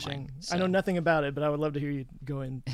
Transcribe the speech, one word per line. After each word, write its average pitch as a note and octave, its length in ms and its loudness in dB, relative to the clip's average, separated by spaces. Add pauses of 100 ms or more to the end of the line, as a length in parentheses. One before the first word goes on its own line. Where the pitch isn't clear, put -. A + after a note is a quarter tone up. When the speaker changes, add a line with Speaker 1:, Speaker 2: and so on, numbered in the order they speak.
Speaker 1:
fishing. C#3+ 180 -6
Speaker 2:
online, C3+ 120 -8 (200)
Speaker 1:
I F3 60 2
know F#3 80 4
Speaker 2:
so. - 20 4
Speaker 1:
nothing F#3 320 2
about D#3+ 240 4
it, C#3+ 140 0
but D3 80 0
I D3+ 40 4
would D3 120 2
love D3+ 140 2
to C#3+ 60 -2
hear C#3+ 120 -2
you C3+ 140 -4 (180)
go C#3 160 -4
in C3 320 -6